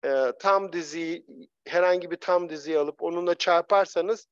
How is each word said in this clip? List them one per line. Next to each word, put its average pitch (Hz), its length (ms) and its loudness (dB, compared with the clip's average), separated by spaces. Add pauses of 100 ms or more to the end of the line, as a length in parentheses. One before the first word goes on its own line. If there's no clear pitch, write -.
e, 135 340 0
tam 196 340 2
diziyi, 165 520 -8 (400)
herhangi 180 460 2
bir 175 60 -8
tam 180 320 0
diziyi 156 280 -4
alıp 147 260 -2
onunla 175 320 0
çarparsanız 180 960 0